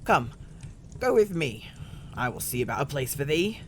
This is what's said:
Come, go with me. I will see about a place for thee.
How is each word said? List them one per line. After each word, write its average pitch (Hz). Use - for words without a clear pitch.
Come, 143
go -
with 208
me. 139
I 123
will 117
see 123
about 107
a 139
place 143
for 143
thee. 170